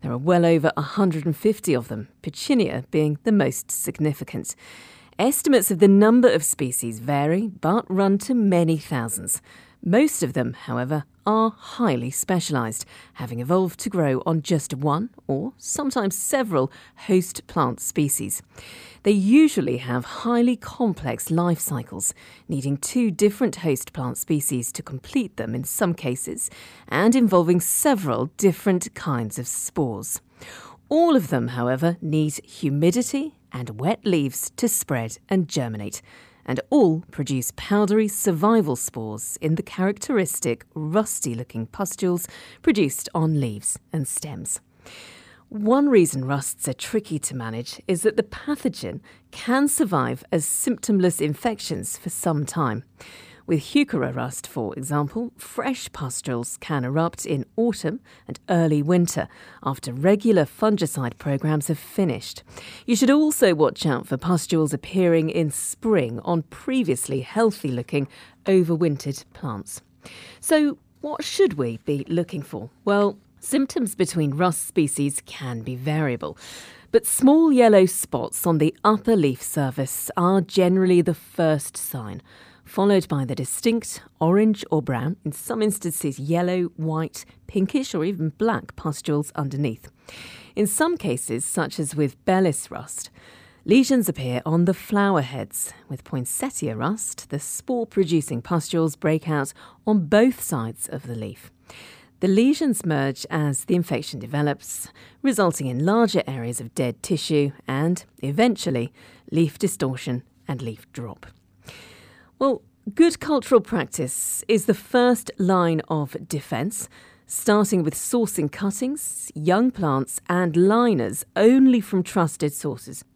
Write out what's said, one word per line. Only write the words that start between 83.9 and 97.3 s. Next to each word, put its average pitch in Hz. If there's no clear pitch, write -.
orange 202
or 156
brown, 131
in 147
some 226
instances 175
yellow, 175
white, 156
pinkish 214
or 160
even 175
black -
pustules 147
underneath. 139
In 214
some 320
cases, 123
such 151
as 147
with 147
Bellis 185
rust, -
lesions 254
appear 127
on 170
the 185
flower 202
heads. 123
With -
poinsettia -
rust, 156